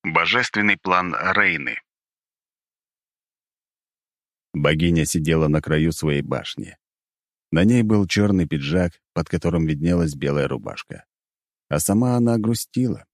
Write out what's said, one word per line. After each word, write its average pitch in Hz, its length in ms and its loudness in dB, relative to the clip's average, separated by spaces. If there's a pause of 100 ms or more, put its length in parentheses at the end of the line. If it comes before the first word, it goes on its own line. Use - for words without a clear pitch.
Божественный 101 680 0
план 90 400 0 (180)
Рейны. 85 460 -2 (2750)
Богиня 78 500 2
сидела 80 440 0
на 76 120 2
краю 78 300 0
своей 73 320 -2
башни. - 540 -10 (760)
На 82 140 2
ней 120 180 4
был 107 240 2
черный 98 400 2
пиджак, 80 540 -2 (140)
под 82 140 -2
которым 85 380 0
виднелась 80 480 0
белая 71 320 -2
рубашка. - 600 -10 (600)
А 76 120 0
сама 123 360 2
она 117 220 2
грустила. 113 760 -2